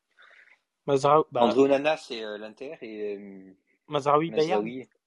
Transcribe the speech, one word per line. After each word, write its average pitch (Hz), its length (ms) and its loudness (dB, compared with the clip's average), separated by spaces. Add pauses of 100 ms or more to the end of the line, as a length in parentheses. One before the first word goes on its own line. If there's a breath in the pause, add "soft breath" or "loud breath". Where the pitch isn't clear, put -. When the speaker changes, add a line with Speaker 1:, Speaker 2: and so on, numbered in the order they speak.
(880 soft breath)
Speaker 1:
Mazra-, 143 440 4
bah 123 120 2
Speaker 2:
André 120 180 4
Onana, 139 380 2
c'est, 117 260 -12
euh, 104 140 -8
l'Inter 110 420 -14
et, 107 360 -8
euh, 98 380 -18 (340)
Speaker 1:
Mazraoui, 147 420 0
Bayern. 165 340 0
Speaker 2:
Mazraoui, 127 240 -10 (180)